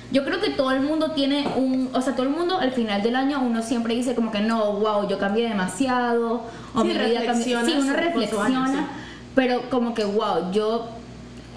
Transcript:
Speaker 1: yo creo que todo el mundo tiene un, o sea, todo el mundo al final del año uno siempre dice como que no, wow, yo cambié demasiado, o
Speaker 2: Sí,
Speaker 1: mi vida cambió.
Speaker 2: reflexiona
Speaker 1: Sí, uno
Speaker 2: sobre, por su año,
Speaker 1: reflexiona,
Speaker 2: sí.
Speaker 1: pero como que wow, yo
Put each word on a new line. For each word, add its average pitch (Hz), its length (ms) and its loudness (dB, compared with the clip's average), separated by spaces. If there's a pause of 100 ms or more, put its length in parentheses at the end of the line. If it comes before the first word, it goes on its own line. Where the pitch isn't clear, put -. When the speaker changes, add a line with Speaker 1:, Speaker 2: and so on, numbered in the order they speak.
Speaker 1:
yo 269 140 2
creo 320 160 -2
que 392 120 2
todo 262 200 2
el 269 80 2
mundo 311 320 0
tiene 285 340 0 (120)
un, 262 360 0
o 254 60 0
sea, 254 160 0
todo 254 120 0
el 285 60 2
mundo 349 280 0
al 262 100 0
final 214 320 0
del 240 140 2
año 277 240 0
uno 233 200 0
siempre 233 320 -2
dice 247 220 0
como 226 160 0
que 208 80 -2
no, 220 320 2
wow, 202 380 0
yo 202 100 0
cambié 220 300 0
demasiado, 233 960 0 (300)
o 226 100 2
Speaker 2:
Sí, 226 40 4
Speaker 1:
mi - 60 2
vida 233 320 2
cambió. 240 340 2
Speaker 2:
reflexiona 233 60 0
Speaker 1:
Sí, 320 120 2
uno 269 140 2
Speaker 2:
sobre, 320 200 2
por 226 160 0
su 208 120 -2
año, 254 220 2
Speaker 1:
reflexiona, 262 100 0
Speaker 2:
sí. 302 300 -4 (340)
Speaker 1:
pero 247 340 2
como 233 240 0
que 220 120 -2
wow, 196 480 0
yo 220 340 0 (680)